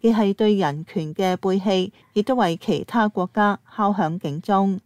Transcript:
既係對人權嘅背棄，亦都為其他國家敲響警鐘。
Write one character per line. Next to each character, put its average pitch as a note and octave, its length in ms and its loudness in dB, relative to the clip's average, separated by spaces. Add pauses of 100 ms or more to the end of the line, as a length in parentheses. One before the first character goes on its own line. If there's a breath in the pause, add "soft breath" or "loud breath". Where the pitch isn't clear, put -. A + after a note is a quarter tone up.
既 A3+ 120 4
係 G#3 200 2
對 G#3+ 220 2
人 D#3 300 -2
權 D3+ 300 -6
嘅 F#3 220 0
背 F#3+ 200 0
棄， F#3+ 340 0 (220 soft breath)
亦 G#3 80 0
都 B3+ 140 0
為 B3 220 2
其 - 280 -4
他 A3+ 220 0
國 F#3 260 -4
家 G#3 260 0 (160)
敲 G#3 160 0
響 F3+ 280 -2
警 D3 220 -6
鐘。 G3 440 0